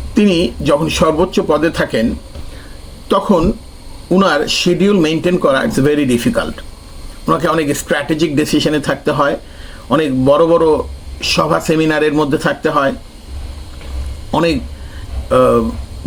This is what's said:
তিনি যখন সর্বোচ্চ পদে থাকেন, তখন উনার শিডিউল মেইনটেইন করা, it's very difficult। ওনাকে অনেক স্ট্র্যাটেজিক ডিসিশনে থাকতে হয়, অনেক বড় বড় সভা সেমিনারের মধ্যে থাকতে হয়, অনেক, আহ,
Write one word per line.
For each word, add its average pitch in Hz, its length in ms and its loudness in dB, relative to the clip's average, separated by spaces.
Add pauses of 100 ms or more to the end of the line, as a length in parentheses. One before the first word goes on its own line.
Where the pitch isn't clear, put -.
(140)
তিনি 185 360 4 (140)
যখন 160 240 2
সর্বোচ্চ 165 580 2
পদে 151 240 2
থাকেন, 131 440 0 (960)
তখন 196 420 2 (580)
উনার 175 380 4
শিডিউল 185 500 2
মেইনটেইন 160 400 2
করা, 139 280 4
it's 110 220 0
very 147 260 2
difficult। 120 420 0 (720)
ওনাকে 160 220 0
অনেক 156 280 0
স্ট্র্যাটেজিক 151 600 -2
ডিসিশনে 151 440 2
থাকতে 143 300 -2
হয়, 143 260 2 (520)
অনেক 131 360 2
বড় 147 220 6
বড় 165 200 4 (560)
সভা 165 380 0
সেমিনারের 156 540 2
মধ্যে 151 240 2
থাকতে 151 320 -2
হয়, 139 220 2 (1400)
অনেক, 160 280 2
আহ, - 1120 0 (360)